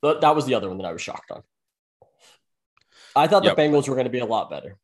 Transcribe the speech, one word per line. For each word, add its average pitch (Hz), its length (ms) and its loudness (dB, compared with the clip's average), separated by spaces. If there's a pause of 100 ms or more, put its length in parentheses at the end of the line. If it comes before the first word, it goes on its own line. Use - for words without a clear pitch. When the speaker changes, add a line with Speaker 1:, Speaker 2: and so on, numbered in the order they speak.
Speaker 1:
But 123 200 0
that 156 140 4
was 147 100 0
the 127 80 0
other 101 140 0
one 92 100 -8
that 95 80 -8
I 85 60 -6
was 82 100 -12
shocked - 300 -12
on. - 100 -16 (1700)
I 147 120 4
thought 190 160 4
Speaker 2:
Yep. 202 120 4
Speaker 1:
the 160 60 2
Bengals 147 260 2
were 135 80 -2
gonna 127 140 -2
be 123 100 -4
a 120 60 -2
lot 107 240 -2
better. 76 340 -14